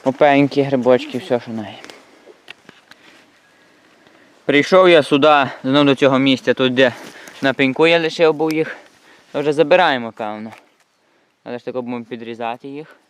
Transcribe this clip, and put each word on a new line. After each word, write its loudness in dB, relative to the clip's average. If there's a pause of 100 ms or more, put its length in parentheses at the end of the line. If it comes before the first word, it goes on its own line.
опеньки, 2
грибочки, 0
все, -4
що -18
знає. -12 (2750)
Прийшов 4
я 6
сюди, 2 (180)
знову 2
до 4
цього 2
місця, 0
тут -2
де 2 (500)
на 0
пеньку 0
я 2
лишив 0
був -4
їх. -6 (560)
То -6
вже -2
забираємо, 0
певно. -12 (920)
Але -12
ж -18
тако -8
будемо -10
підрізати -12
їх. -18 (140)